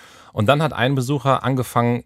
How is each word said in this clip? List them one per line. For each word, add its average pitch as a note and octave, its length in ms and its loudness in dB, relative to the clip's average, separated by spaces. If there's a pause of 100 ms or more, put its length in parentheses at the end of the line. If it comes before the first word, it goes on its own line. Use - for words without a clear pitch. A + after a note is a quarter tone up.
(340)
Und G#2+ 160 0
dann D3 120 2
hat D3+ 120 -2
ein C3 220 0
Besucher C3+ 500 0
angefangen, A#2+ 600 0